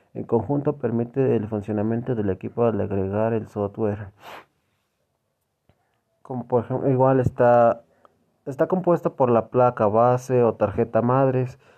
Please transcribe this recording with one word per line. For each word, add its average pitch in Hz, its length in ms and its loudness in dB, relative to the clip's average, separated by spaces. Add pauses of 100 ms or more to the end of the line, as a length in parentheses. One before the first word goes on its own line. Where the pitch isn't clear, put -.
(120)
En 113 120 -10
conjunto 143 500 -2
permite 120 640 -2
el 107 100 -4
funcionamiento 110 720 -4
del 101 140 -2
equipo 110 340 -4
al 104 160 0
agregar 101 520 -2
el 104 140 -4
software. 104 640 -6 (2000)
Como 123 280 -10
por 123 160 0
ejemplo, 131 260 -2
igual 131 300 4
está, 120 640 4 (600)
está 147 220 -2
compuesto 175 480 0
por 123 160 2
la 113 200 2
placa 123 360 2
base 123 560 2
o 113 120 2
tarjeta 113 460 -2
madres, 127 600 0 (180)